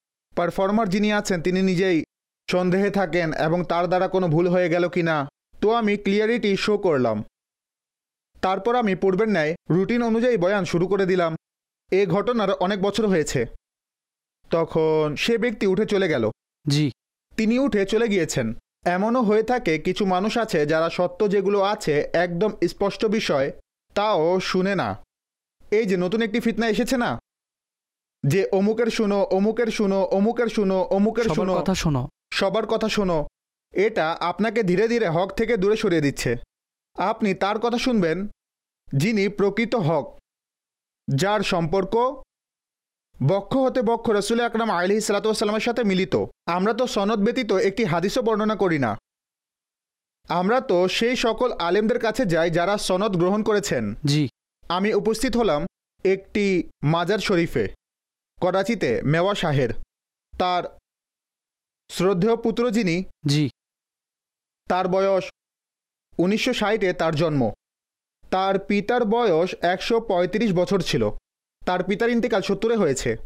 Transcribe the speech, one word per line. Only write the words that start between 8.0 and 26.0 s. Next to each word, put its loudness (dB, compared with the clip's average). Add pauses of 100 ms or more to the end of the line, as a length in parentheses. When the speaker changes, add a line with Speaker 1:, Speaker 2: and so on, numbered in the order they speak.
Speaker 1:
তারপর 0
আমি 2
পূর্বের 0
ন্যায় 2 (160)
রুটিন 2
অনুযায়ী 2
বয়ান 2
শুরু 0
করে 2
দিলাম। 0 (540)
এ 2
ঘটনার 0
অনেক -2
বছর 0
হয়েছে। 0 (1040)
তখন 2
সে 0
ব্যক্তি -2
উঠে 0
চলে 0
গেল। 0 (380)
Speaker 2:
জি। 2 (460)
Speaker 1:
তিনি 0
উঠে 0
চলে 0
গিয়েছেন। -2 (300)
এমনও 0
হয়ে 2
থাকে, -2
কিছু -2
মানুষ 0
আছে 0
যারা 0
সত্য -2
যেগুলো 2
আছে 0
একদম 0 (180)
স্পষ্ট -4
বিষয়, 0 (420)
তাও 2
শুনে -2
না। -4 (640)
এই 2
যে 0
নতুন 0